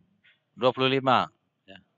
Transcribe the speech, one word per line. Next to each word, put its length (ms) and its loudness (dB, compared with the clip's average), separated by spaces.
dua 160 0
puluh 160 -4
lima. 400 0
Ya. 160 -20